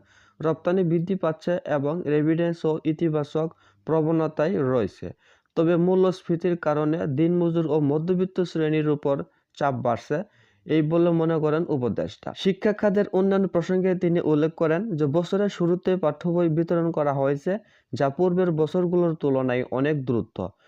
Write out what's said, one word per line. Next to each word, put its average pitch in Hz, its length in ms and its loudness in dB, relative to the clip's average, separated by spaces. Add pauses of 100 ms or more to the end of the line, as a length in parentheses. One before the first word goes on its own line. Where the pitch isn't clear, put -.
(400)
রপ্তানি 170 440 0
বৃদ্ধি 170 300 0
পাচ্ছে 175 500 -2
এবং 147 420 -2
রেমিট্যান্সও 160 760 0
ইতিবাচক 156 640 -2 (360)
প্রবণতায় 160 760 0
রয়েছে, 123 540 -2 (440)
তবে 165 200 4
মূল্যস্ফীতির 180 800 2
কারণে 151 500 0
দিনমজুর 165 600 0
ও 151 140 0
মধ্যবিত্ত 175 600 0
শ্রেণীর 156 480 0
উপর 147 360 0 (340)
চাপ 143 160 0
বাড়ছে, 120 480 -2 (440)
এই 156 160 2
বলে 170 280 2
মনে 165 280 2
করেন 151 300 0
উপদেষ্টা। 110 680 -4
শিক্ষা 196 360 0
খাতের 208 400 0
উন্নয়ন 196 340 2
প্রসঙ্গে 180 480 0
তিনি 175 260 0
উল্লেখ 156 340 2
করেন 170 420 0
যে, 147 100 2
বছরের 175 420 0
শুরুতে 180 480 0
পাঠ্য 160 320 -2
বই 170 200 2
বিতরণ 165 420 0
করা 151 220 0
হয়েছে, 139 460 -2 (340)
যা 139 160 0
পূর্বের 180 420 2
বছরগুলোর 170 640 0
তুলনায় 131 560 0
অনেক 139 340 -2
দ্রুত। 110 440 -4 (200)